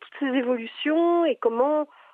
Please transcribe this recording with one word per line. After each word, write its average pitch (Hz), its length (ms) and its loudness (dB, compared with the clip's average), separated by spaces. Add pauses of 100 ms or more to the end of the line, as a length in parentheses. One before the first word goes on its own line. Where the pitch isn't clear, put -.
toutes - 180 -20
ces 262 180 -2
évolutions 294 880 0
et 277 120 0
comment 277 500 0 (280)